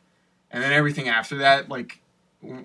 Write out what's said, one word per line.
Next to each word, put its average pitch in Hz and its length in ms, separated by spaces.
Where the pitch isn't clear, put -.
And 120 120
then 139 100
everything 147 360
after 117 300
that, 139 300
like, 131 320
w-, 127 220